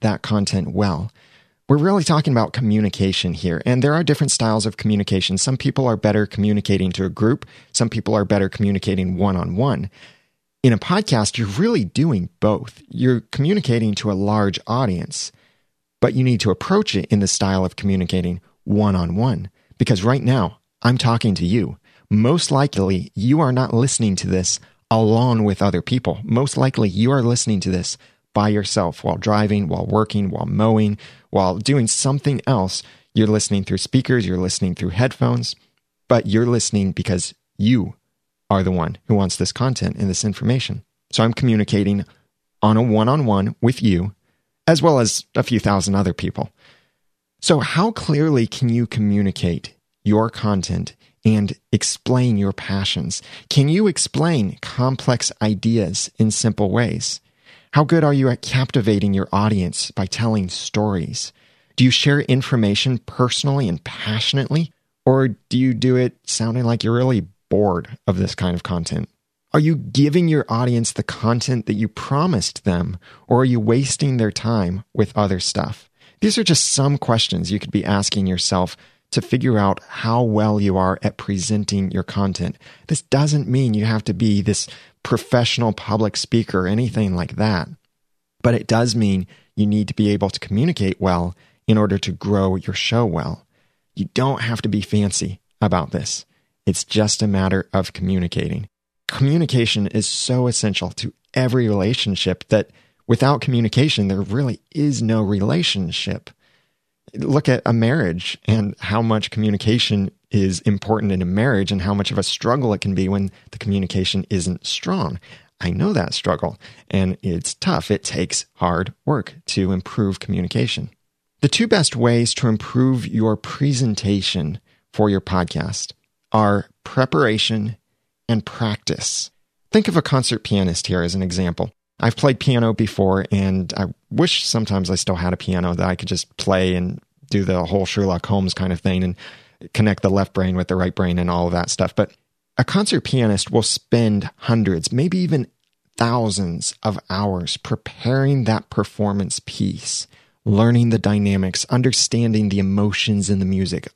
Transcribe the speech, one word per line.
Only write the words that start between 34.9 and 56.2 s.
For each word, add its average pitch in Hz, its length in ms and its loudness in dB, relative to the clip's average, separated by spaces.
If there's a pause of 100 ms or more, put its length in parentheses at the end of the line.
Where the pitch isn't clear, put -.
headphones, 120 680 -2 (500)
but 120 200 4
you're 110 180 2
listening 104 480 0
because - 420 -4 (220)
you 107 380 0 (560)
are 95 120 4
the 92 80 2
one 87 360 -2
who 110 80 2
wants 98 220 2
this - 160 -2
content 120 440 -2
and 98 120 -2
this 92 140 -2
information. 107 640 -2 (260)
So 113 140 2
I'm 117 80 2
communicating 101 720 2 (580)
on 107 140 6
a 113 60 4
one-on-one 110 800 2
with 117 200 2
you, 98 320 2 (520)
as 160 160 4
well 151 180 4
as - 240 0 (100)
a 120 80 0
few 117 160 0
thousand 98 360 2
other 95 180 2
people. - 380 -6 (880)
So 156 200 2
how 185 300 0
clearly 147 560 0
can - 220 -2
you 117 180 0
communicate 101 880 -2 (300)
your 107 240 4
content 92 640 -2 (300)
and 107 340 2 (140)
explain 123 640 0
your 98 160 0
passions? - 680 -4 (260)
Can 143 200 4
you 196 180 2
explain 147 760 0
complex 127 800 -2
ideas 107 800 0
in 110 120 4